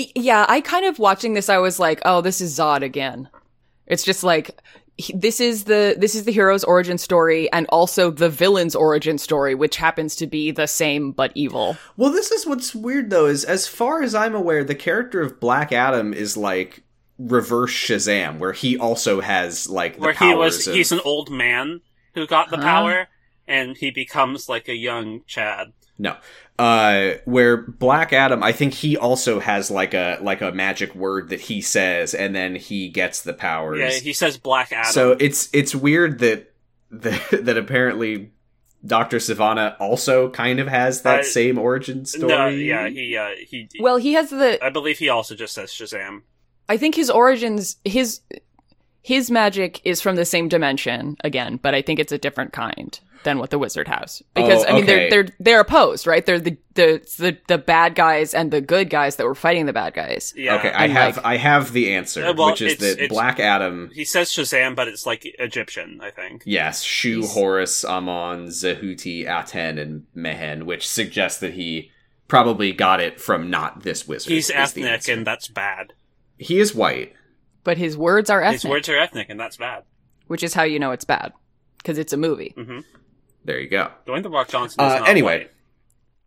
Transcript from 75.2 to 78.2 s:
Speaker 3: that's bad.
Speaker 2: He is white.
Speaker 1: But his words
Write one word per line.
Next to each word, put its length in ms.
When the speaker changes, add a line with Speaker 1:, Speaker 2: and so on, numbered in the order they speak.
Speaker 3:
that's 200
bad. 460
Speaker 2:
He 200
is 140
white. 400
Speaker 1:
But 140
his 180
words 360